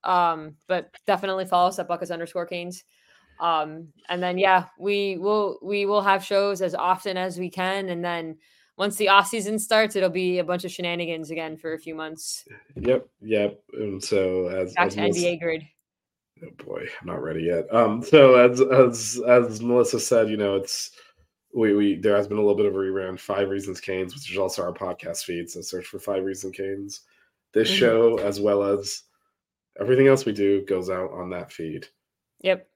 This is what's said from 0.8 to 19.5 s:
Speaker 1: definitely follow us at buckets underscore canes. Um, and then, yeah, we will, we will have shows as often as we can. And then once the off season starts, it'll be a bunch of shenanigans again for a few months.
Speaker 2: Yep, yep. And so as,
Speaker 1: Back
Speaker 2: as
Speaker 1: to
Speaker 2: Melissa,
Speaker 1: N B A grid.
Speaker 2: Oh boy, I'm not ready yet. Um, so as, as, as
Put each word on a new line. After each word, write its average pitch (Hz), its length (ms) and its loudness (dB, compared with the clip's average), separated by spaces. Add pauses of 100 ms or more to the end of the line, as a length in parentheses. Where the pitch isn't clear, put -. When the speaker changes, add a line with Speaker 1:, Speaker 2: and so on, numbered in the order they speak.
Speaker 1:
definitely 190 380 -2
follow 180 240 2
us 185 100 -10
at 175 80 -6
buckets 175 240 -6
underscore 170 340 -8
canes. 175 380 -10 (560)
Um, 160 480 -2 (220)
and 180 120 -2
then, 180 160 -2
yeah, 185 280 4 (120)
we 202 400 -2
will, 208 440 0
we 202 240 -2
will 202 160 2
have 196 200 2
shows 196 400 0
as 180 140 -4
often 185 400 -2
as 180 240 -6
we 180 100 -6
can. 190 380 -4
And 175 160 -6
then 165 340 -6 (400)
once 202 200 -2
the 208 100 0
off 196 200 6
season 214 300 -4
starts, 214 380 2
it'll 185 140 2
be 180 300 -2
a 175 40 0
bunch 180 220 -4
of 180 60 -8
shenanigans 170 600 -6
again 160 240 -8
for 156 180 -10
a 160 60 -8
few 160 160 -14
months. 156 480 -12 (320)
Speaker 2:
Yep, 123 320 0 (140)
yep. 104 360 -2 (140)
And 101 320 -8
so 92 440 0
as, 92 260 -4
Speaker 1:
Back 180 140 2
Speaker 2:
as - 80 -6
Speaker 1:
to - 60 -4
Speaker 2:
Melissa, - 180 0
Speaker 1:
N 175 40 -2
B 175 60 0
A 175 80 -6
grid. 160 260 -6 (800)
Speaker 2:
Oh - 220 -20
boy, - 200 -10 (140)
I'm - 80 -16
not 85 160 -10
ready 80 200 -6
yet. 85 300 -2
Um, 113 300 2
so 135 320 10
as, 123 240 8
as, 123 680 4
as 120 360 4